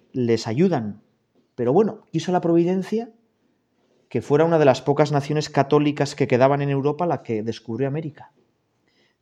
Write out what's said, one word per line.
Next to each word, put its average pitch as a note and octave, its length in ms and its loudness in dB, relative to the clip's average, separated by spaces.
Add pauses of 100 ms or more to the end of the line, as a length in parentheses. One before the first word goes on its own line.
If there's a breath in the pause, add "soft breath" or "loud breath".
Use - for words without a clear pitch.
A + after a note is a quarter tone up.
(120 soft breath)
les A#2 340 0
ayudan. A#2+ 560 -2 (540)
Pero B2 180 0
bueno, G3+ 380 2
quiso E3 200 -4
la F3+ 80 2
providencia F3+ 720 0 (1000)
que A#2+ 120 -4
fuera D3 240 2
una E3 140 2
de D3+ 60 6
las B2+ 180 0
pocas D3 280 0
naciones D3+ 380 -2
católicas C#3+ 640 0
que C3+ 140 -2
quedaban C3+ 340 2
en C#3+ 80 -2
Europa D3 380 -2
la C#3+ 160 -4
que A2 180 -4
descubrió A#2 460 -6
América. D3 440 -10 (920)